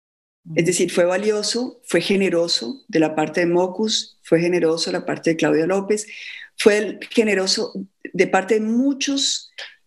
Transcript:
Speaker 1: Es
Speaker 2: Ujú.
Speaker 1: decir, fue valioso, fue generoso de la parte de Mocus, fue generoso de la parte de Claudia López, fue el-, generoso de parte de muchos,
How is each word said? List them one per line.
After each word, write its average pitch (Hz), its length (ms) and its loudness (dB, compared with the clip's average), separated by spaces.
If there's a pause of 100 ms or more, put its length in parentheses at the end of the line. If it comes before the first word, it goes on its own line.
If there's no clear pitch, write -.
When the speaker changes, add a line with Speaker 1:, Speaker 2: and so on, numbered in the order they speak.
(560)
Speaker 1:
Es 175 60 2
Speaker 2:
Ujú. 165 40 2
Speaker 1:
decir, 180 240 0
fue 180 140 2
valioso, 208 800 -2
fue 175 160 0
generoso 170 880 -2
de 170 100 0
la 156 160 2
parte 156 260 -2
de 175 60 2
Mocus, 185 760 -2
fue 165 180 2
generoso 170 500 0
de 180 80 -2
la - 80 -8
parte - 240 -2
de 160 60 2
Claudia 156 300 2
López, 196 400 -2 (520)
fue 208 200 6
el-, 202 220 -6 (100)
generoso 202 600 0 (300)
de 180 240 0
parte 190 280 2
de 214 60 2
muchos, 277 880 -2 (360)